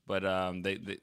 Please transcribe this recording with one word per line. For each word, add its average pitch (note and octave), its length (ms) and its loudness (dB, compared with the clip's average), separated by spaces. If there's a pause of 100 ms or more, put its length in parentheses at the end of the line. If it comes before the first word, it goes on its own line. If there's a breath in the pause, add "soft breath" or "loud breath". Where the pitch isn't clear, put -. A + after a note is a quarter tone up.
But, F#2+ 180 0
um, F#2 380 2
they, G2 140 2
they, F#2+ 260 -8